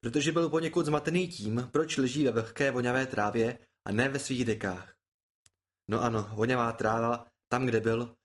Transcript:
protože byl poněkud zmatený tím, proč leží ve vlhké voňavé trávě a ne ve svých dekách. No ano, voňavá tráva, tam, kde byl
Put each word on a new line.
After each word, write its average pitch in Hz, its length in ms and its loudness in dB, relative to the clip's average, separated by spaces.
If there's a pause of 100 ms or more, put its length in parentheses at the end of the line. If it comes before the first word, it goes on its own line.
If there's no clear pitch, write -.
protože 139 320 0
byl 165 180 2
poněkud 160 360 0
zmatený 156 420 0
tím, 117 440 -4
proč 156 240 2
leží 135 280 2
ve 127 60 4
vlhké 113 400 0
voňavé 123 360 0
trávě 113 520 0 (260)
a 98 80 -4
ne 120 160 2
ve 135 100 -4
svých 127 260 -2
dekách. 101 520 -4 (920)
No 107 120 0
ano, 110 340 0
voňavá 117 380 2
tráva, 113 540 0 (220)
tam, 127 180 0
kde 113 140 2
byl 113 440 -2